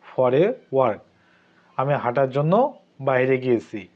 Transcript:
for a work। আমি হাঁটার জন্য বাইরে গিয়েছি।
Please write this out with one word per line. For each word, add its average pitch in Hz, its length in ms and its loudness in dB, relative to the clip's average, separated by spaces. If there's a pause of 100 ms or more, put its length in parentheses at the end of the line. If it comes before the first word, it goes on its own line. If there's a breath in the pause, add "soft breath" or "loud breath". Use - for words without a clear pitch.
(160)
for 127 200 2
a 196 180 2 (200)
work। 123 260 0 (760 soft breath)
আমি 139 160 -2
হাঁটার 123 360 0
জন্য 170 440 0 (280)
বাইরে 131 360 0
গিয়েছি। 113 580 -2